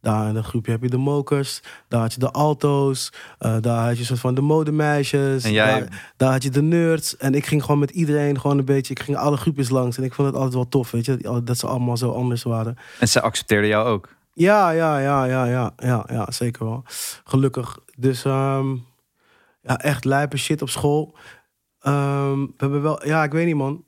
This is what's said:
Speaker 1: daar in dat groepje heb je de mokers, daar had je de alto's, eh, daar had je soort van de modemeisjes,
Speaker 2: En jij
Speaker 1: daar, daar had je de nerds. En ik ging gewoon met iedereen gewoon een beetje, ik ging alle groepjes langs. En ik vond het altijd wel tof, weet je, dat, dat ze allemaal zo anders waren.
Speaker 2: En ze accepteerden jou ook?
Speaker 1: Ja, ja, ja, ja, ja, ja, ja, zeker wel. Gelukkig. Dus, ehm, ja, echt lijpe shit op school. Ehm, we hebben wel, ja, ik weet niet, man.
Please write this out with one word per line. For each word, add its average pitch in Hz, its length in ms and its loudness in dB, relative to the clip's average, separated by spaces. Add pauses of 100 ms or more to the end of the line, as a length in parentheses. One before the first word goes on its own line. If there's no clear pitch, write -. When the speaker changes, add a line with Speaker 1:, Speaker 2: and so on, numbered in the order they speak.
Speaker 1:
daar 107 260 0
in 107 60 0
dat 110 120 -2
groepje 117 260 -4
heb 113 120 -2
je 123 60 0
de 123 80 0
mokers, 139 640 -2 (260)
daar 117 140 0
had 113 120 -2
je - 60 -12
de 123 120 0
alto's, 143 800 0 (260)
eh, 113 240 -2
daar 117 260 0
had 120 100 0
je 120 60 -6
soort 117 160 -2
van 127 160 0
de 135 60 0
modemeisjes, 147 1000 2
Speaker 2:
En 110 80 0
jij 107 280 4
Speaker 1:
daar, - 380 -12
daar 131 140 4
had 131 120 2
je 139 60 0
de 139 120 2
nerds. 165 560 2
En 131 160 0
ik 143 120 0
ging 151 180 2
gewoon 147 160 2
met 143 120 2
iedereen 147 480 0
gewoon 143 180 2
een 135 80 2
beetje, 135 280 0
ik - 60 -10
ging - 180 -4
alle 147 200 0
groepjes 139 320 -2
langs. 123 280 0
En 131 60 -4
ik 123 100 -4
vond 143 140 0
het 135 100 -2
altijd 131 180 0
wel 127 140 -2
tof, 131 220 0
weet 117 140 -2
je, 131 120 0
dat, 120 300 -4
dat 123 100 0
ze - 100 -6
allemaal 123 300 -2
zo 120 140 -2
anders 120 320 -2
waren. 113 320 -2 (240)
Speaker 2:
En - 80 4
ze - 140 4
accepteerden 104 480 2
jou 107 180 2
ook? 104 220 -2 (240)
Speaker 1:
Ja, 190 360 4
ja, 160 300 2
ja, 135 260 2
ja, 127 200 0
ja, 123 320 0
ja, 123 340 0
ja, 117 200 -4
zeker 117 340 -4
wel. 113 180 -6 (400)
Gelukkig. 131 560 -2 (180)
Dus, 127 280 0
ehm, 135 500 -2 (840)
ja, 127 200 -4
echt 143 240 -2
lijpe 139 320 0
shit 151 240 -2
op 139 80 -6
school. 147 480 -2 (640)
Ehm, 139 600 0
we 139 180 -4
hebben 139 240 -2
wel, 147 260 -2
ja, 156 160 2
ik 143 80 -2
weet 165 140 0
niet, 165 100 0
man. 143 320 -4